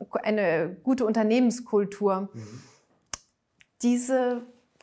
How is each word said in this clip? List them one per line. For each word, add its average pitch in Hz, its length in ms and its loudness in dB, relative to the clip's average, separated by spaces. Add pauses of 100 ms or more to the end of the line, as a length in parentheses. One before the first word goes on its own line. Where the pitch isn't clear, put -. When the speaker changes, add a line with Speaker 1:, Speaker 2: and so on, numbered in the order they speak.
(220)
Speaker 1:
eine 185 600 0
gute 254 240 0
Unternehmenskultur. 214 1300 0
Speaker 2:
Mhm. 107 300 -14 (1200)
Speaker 1:
Diese 247 600 0 (400)